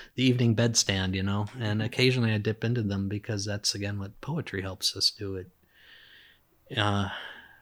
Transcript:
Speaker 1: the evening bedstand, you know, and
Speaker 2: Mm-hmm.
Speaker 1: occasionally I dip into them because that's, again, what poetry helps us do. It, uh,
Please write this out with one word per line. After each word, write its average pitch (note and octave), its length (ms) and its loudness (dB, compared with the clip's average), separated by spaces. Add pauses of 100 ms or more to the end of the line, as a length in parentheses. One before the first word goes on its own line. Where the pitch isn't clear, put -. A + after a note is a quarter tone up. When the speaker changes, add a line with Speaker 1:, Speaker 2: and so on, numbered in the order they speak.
(140)
Speaker 1:
the B2 100 2
evening B2 320 6
bedstand, G2 580 2
you F#2+ 80 0
know, G2+ 240 0 (120)
and G#2+ 200 0
Speaker 2:
Mm-hmm. A2 80 0
Speaker 1:
occasionally B2+ 460 4
I G#2+ 60 2
dip G#2+ 260 0
into A#2 180 2
them G2 260 0
because G2+ 360 -4
that's, G2+ 300 -2
again, G2+ 240 -4
what G2 220 -10
poetry C3+ 420 -6
helps F#2+ 340 -4
us - 140 0
do. G2 260 -6
It, F2+ 120 -10 (1300)
uh, G2+ 320 2 (540)